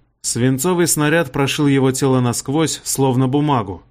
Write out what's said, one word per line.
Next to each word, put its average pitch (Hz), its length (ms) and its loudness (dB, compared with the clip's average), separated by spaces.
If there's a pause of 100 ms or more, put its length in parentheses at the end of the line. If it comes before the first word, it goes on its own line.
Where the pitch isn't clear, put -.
(220)
Свинцовый 135 640 0
снаряд 151 440 0
прошил 139 360 0
его 135 240 2
тело 131 300 0
насквозь, 135 640 -2
словно 131 440 0
бумагу. 127 640 -2